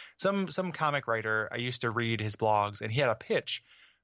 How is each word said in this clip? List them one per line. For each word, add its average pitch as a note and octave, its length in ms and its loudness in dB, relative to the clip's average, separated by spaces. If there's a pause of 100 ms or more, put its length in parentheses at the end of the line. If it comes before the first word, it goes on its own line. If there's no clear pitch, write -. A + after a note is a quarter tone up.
(180)
some, G3 320 0
some F#3 220 -4
comic C#3+ 360 0
writer, A2 440 2
I - 60 -6
used B2 240 -4
to A#2+ 80 2
read A2+ 300 0
his G#2+ 160 -2
blogs, G#2 460 2
and A2 100 -4
he A#2+ 80 0
had C#3 100 4
a A2 60 2
pitch - 480 -2 (400)